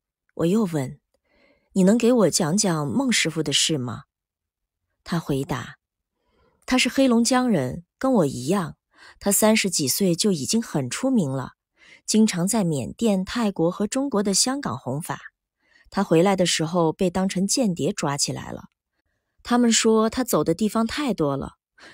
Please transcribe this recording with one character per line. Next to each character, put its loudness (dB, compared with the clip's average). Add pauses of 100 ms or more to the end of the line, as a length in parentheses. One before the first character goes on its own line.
(380)
我 0
又 2
问 -6 (760)
，“你 2
能 6
给 4
我 4
讲 0
讲 0
孟 0
师 0
傅 -4
的 -2
事 0
吗？” -8 (1000)
他 -4
回 -4
答 -8 (880)
，“他 0
是 2
黑 2
龙 4
江 2
人， -2 (140)
跟 0
我 4
一 -6
样， -2 (420)
他 -2
三 4
十 0
几 -2
岁 0
就 0
已 -2
经 0
很 -4
出 -2
名 0
了， -6 (520)
经 4
常 -2
在 0
缅 -2
甸、 0
泰 -2
国 0
和 -4
中 -4
国 0
的 -2
香 -2
港 -6
弘 -6
法。 -10 (680)
他 -2
回 4
来 4
的 0
时 -2
候 0
被 -2
当 -2
成 -2
间 0
谍 -4
抓 -4
起 -4
来 -10
了。 -14 (800)
他 0
们 4
说 4
他 -4
走 0
的 0
地 -2
方 0
太 -4
多 -2
了， -10 (380)